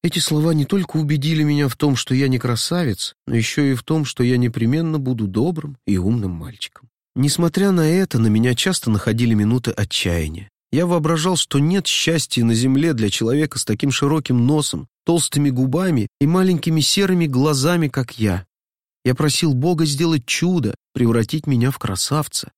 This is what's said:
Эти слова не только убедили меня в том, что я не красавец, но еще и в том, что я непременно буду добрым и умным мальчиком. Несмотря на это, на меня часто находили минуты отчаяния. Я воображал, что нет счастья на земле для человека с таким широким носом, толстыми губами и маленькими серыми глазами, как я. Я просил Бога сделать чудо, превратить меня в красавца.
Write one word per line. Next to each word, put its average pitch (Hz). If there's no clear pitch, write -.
Эти 170
слова 156
не 151
только 185
убедили 151
меня 147
в 123
том, 143
что -
я 135
не 127
красавец, 123
но 127
еще 117
и 135
в 123
том, 156
что -
я 123
непременно 123
буду 123
добрым 143
и 101
умным 98
мальчиком. -
Несмотря 170
на 165
это, 180
на 113
меня 113
часто -
находили 113
минуты 113
отчаяния. 85
Я 156
воображал, 170
что -
нет 170
счастья -
на 117
земле 135
для 110
человека 139
с -
таким -
широким 131
носом, 143
толстыми 147
губами 131
и 143
маленькими 170
серыми 185
глазами, 147
как 127
я. 95
Я 123
просил 147
Бога 156
сделать 151
чудо, 165
превратить 117
меня 127
в -
красавца. -